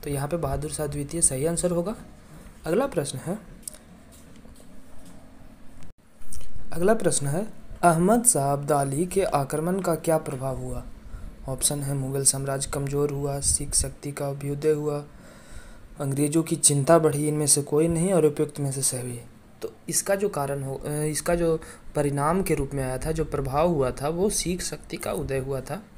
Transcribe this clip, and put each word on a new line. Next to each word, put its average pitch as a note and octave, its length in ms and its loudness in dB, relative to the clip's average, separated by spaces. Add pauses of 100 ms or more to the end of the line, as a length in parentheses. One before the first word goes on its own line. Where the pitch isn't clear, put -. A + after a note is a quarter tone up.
तो D3+ 60 -8
यहाँ C#3+ 180 -2
पे E3+ 100 -2
बहादुर C#3+ 340 -4
शाह D3+ 160 -4
द्वितीय D3 340 -4
सही C3+ 240 2
आंसर E3+ 260 0
होगा। F3 240 -2 (680)
अगला G#3 220 2
प्रश्न C#3+ 300 -4
है, E3+ 220 -6 (3250)
अगला F3+ 200 6
प्रश्न F3+ 340 2
है, F3 200 0 (360)
अहमद F3+ 420 6
शाह C#3 280 4
अब्दाली C#3+ 520 0
के F#3+ 180 0
आक्रमण D#3 560 0
का F3 160 2
क्या D#3+ 220 2
प्रभाव C3+ 400 -4
हुआ? B2+ 280 -6 (600)
ऑप्शन C3+ 320 -2
है C#3 140 -4
मुगल C#3 300 -2
साम्राज्य C#3 500 -2
कमज़ोर C#3+ 380 0
हुआ, C#3 280 -4
सिख C#3 340 -2
शक्ति C#3 380 -4
का C#3+ 160 -6
अभ्युदय C#3+ 440 -2
हुआ, D3 340 -2 (960)
अंग्रेज़ों D3 440 2
की E3 120 0
चिंता D3 440 6
बढ़ी, D3+ 280 2
इनमें D3+ 200 2
से C#3+ 140 4
कोई D3+ 260 4
नहीं E3+ 260 2
और D#3 120 6
उपयुक्त D3 340 0
में C#3 120 -2
से C3+ 100 -6
सभी। B2 400 -4 (400)
तो - 120 -10 (160)
इसका G3 260 0
जो G3 140 0
कारण C#3 340 -2
हो, C3+ 120 -6
अ, - 140 -8
इसका D3+ 460 0
जो E3 240 2 (360)
परिणाम D3 480 2
के D#3+ 120 2
रूप C#3 180 -2
में C#3 100 -2
आया B2+ 140 -2
था, D#3 140 -2
जो D#3+ 140 0
प्रभाव C#3+ 440 0
हुआ C3+ 220 2
था, B2+ 180 -4
वो F3 200 0
सिख F3+ 320 -2
शक्ति - 360 -8
का - 140 -6
उदय C3+ 260 -4
हुआ C3 240 -4
था। D3 220 -10 (140)